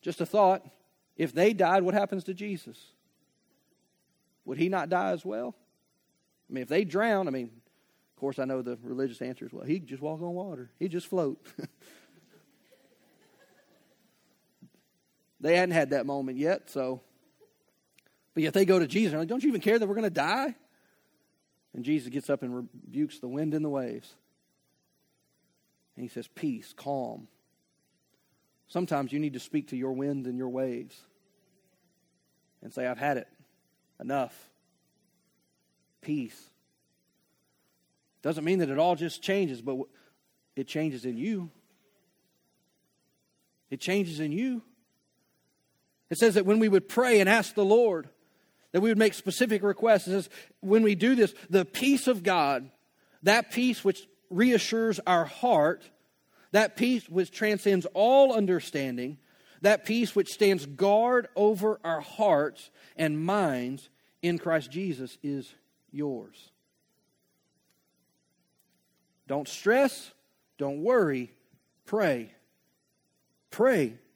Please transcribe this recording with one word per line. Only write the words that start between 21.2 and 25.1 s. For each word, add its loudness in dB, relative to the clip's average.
And -10
Jesus -2
gets -8
up -2
and -8
rebukes -8
the -12
wind -4
and -2
the -4
waves. -8